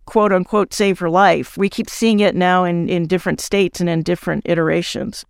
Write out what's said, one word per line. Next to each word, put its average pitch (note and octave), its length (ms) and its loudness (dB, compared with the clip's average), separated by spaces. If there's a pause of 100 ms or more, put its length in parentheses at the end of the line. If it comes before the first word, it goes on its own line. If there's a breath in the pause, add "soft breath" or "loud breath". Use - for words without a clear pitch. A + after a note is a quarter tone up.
quote G#3+ 260 2
unquote, G3+ 420 0
save G3 260 0
her E3+ 100 -4
life? E3+ 480 2
We G3 120 0
keep - 200 -6
seeing A3+ 300 2
it G3+ 160 2
now F3+ 280 2
in, F3 260 -2
in E3+ 180 0
different F3 340 -2
states G3 380 -2
and F3 100 0
in E3 140 0
different E3 420 -4
iterations. E3+ 840 -2